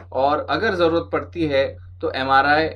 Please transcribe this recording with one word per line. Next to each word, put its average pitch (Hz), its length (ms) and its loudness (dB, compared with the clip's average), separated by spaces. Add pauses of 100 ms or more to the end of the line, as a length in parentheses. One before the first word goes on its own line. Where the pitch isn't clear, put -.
(120)
और 127 380 0
अगर 190 240 0
ज़रूरत 170 380 0
पड़ती 165 340 -4
है, 135 300 0 (240)
तो 160 100 -4
एमआरआई 139 640 2